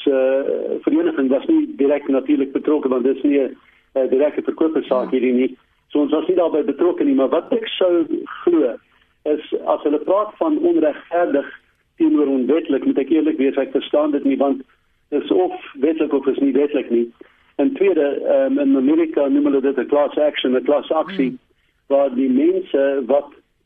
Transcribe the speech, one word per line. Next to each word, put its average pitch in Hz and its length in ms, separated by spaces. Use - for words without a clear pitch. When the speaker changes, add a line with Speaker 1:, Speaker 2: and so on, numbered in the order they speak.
Speaker 1:
eh, 135 760
vereniging 143 480
was 131 180
nie 156 280
direk 143 320
natuurlik 135 440
betrokke, 143 380
want 127 140
dit 131 120
is - 80
nie 143 160
'n, 127 180
eh, 131 160
direkte - 320
verkoperszaak 135 680
Speaker 2:
Ja. 131 80
Speaker 1:
hierdie 123 140
nie. 127 240
So 147 80
ons 143 120
was 160 160
nie 185 80
daarbey 160 280
betrokke 170 400
nie, 139 120
maar 131 140
wat 160 220
ek 226 160
sou 175 380
glo, 151 340
is 151 280
as 156 180
hulle 151 160
praat 202 380
van 156 200
onregverdig 156 920
teenoor 156 300
onwetlik, 135 580
moet 135 120
ek 135 120
eerlik 156 280
wees, 135 200
ek 131 140
verstaan 196 400
dit 143 120
nie, 139 140
want - 240
dis - 220
of 180 220
wetlik 160 400
of 139 140
is 131 120
nie 139 140
wetlik 139 360
nie. 117 240
En 135 160
tweede, 156 500
ehm, 135 360
in 139 180
Amerika 151 500
noem 143 180
hulle 139 160
dit 139 160
'n 120 100
class 143 300
action, 147 380
'n 123 80
klasaksie, 147 640
Speaker 2:
Hmm. 127 100
Speaker 1:
waar 139 280
die 131 140
mense 139 760
wat - 280